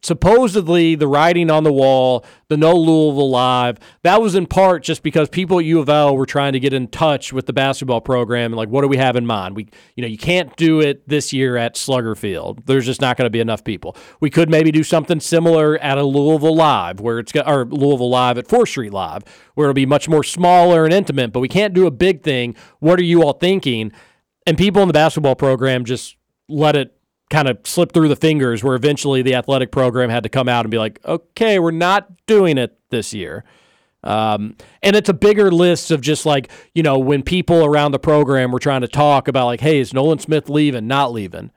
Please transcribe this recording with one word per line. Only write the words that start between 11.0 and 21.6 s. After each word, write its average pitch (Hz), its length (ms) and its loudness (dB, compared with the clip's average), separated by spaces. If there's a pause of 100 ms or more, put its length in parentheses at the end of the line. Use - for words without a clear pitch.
this 147 240 -4
year 131 240 -2
at 117 180 -4
Slugger 123 380 -4
Field. 101 540 -8
There's 131 180 0
just 127 160 -6
not 127 160 -2
gonna 120 140 -2
be 113 80 -4
enough 113 240 -4
people. 92 340 -10 (220)
We 151 100 -2
could 160 220 0
maybe 156 200 2
do 156 120 2
something 160 360 -2
similar 160 600 2
at 139 180 -2
a 143 60 0
Louisville 147 520 2
Live, 104 440 0
where 117 180 -4
it's 117 140 -12
go-, 151 100 -2
or 139 240 0
Louisville 135 460 0
Live 123 260 2
at 120 100 -10
Fourth 233 220 2
Street 107 240 -8
Live, 92 300 -8 (320)
where 147 100 0
it'll 139 80 2
be 135 140 0
much 143 200 0
more 151 160 2
smaller 175 640 4
and 160 80 2
intimate, 135 400 -2
but 127 60 -4
we 127 100 -4
can't 202 240 -2